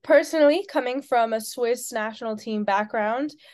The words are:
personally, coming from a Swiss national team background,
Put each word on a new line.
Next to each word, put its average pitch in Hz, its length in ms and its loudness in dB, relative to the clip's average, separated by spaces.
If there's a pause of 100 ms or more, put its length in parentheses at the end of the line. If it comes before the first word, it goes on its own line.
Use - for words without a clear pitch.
personally, 320 640 4
coming 254 320 -4
from 233 320 0
a 220 80 -2
Swiss 233 500 -4
national 220 460 -6
team 214 280 -4
background, 214 640 0 (240)